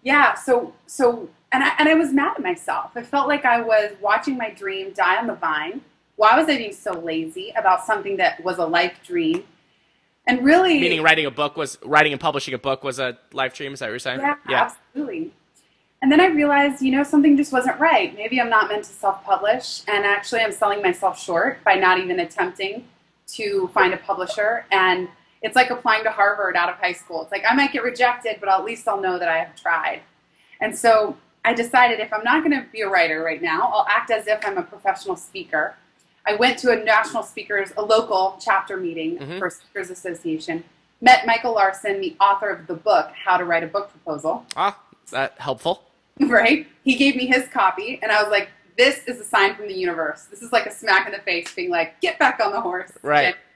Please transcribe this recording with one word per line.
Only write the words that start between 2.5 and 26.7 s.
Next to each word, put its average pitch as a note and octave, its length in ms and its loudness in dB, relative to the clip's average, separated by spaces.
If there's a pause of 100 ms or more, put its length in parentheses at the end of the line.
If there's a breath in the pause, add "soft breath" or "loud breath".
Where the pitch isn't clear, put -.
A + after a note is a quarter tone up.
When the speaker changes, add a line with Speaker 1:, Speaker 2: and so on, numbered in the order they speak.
Speaker 1:
I A#3+ 80 -10
felt B3+ 240 -2
like C#4+ 180 0
I A#3 160 4
was G#3+ 300 2 (100)
watching A#3 380 0
my A3 120 -6
dream F#3+ 420 -10
die F#3 240 2
on A#3 100 -2
the G#3 80 -6
vine. D#3+ 460 -6 (340)
Why G#3+ 240 6
was D#4 100 2
I C#4+ 100 2
being G#3+ 140 -8
so F#3+ 200 -8
lazy E3 680 -8
about F#3 260 2
something G3 340 -4
that F3 260 0
was F3+ 140 -4
a E3+ 60 0
life F3 400 0
dream? E3+ 380 -2 (840)
And B3 160 0
really E4 340 6
Speaker 2:
Meaning E3 240 0
writing D#3 240 4
a C3+ 60 -2
book C#3+ 240 -4
was, D3+ 280 -6
writing D3+ 280 4
and C3+ 80 -6
publishing C#3+ 340 -4
a B2 40 -4
book C3+ 260 -4
was C3 160 -4
a B2+ 180 -4 (140)
life C3 220 -4
dream, C#3 180 -10
is C3+ 80 -12
that B2+ 60 -8
what A2 80 -6
you're B2 40 -6
saying? C3 220 -6
Speaker 1:
Yeah, C#4+ 160 0 (120)
Speaker 2:
Yeah. B2+ 140 2 (320)
Speaker 1:
absolutely. C4 380 -8 (680)
And C4 120 4
then D#4 80 8
I F#4 60 6
realized, C#4+ 560 2
you C4 100 2
know, C#4 100 2
something C#4+ 340 6
just C#4 160 0
wasn't B3+ 280 0
right. C4+ 340 2
Maybe A#3 260 -4
I'm A#3 80 0
not G#3+ 200 2
meant G#3 160 -4
to - 80 -20
self-publish, G3+ 960 -2
and G3+ 160 0
actually G3+ 380 -2
I'm G#3+ 100 -2
selling G#3 300 -2
myself F3+ 380 -2
short F#3 440 -2
by G3 100 4
not F#3 240 4
even F3+ 220 -4
attempting F#3+ 680 -6 (520)
to G3+ 360 -2
find F#3 180 4
a F#3 40 -4
publisher. G#3 720 -4
And F#3 380 2 (340 soft breath)
it's G#3+ 120 -6
like B3+ 160 4
applying A3+ 340 0
to A3 60 0
Harvard G3+ 460 0
out - 120 2
of F3+ 80 -6